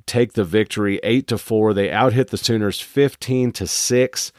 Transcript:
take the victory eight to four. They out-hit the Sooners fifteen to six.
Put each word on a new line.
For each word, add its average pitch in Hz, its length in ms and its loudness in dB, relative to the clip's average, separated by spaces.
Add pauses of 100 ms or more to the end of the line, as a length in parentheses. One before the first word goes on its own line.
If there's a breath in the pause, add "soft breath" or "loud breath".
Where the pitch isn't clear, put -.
take 120 280 0
the 107 100 0
victory 101 600 0
eight 120 240 0
to 113 100 -2
four. 107 360 2
They 98 160 0
out-hit 123 420 2
the 104 60 -2
Sooners 107 440 -2
fifteen 127 720 0
to - 120 -8
six. - 720 -2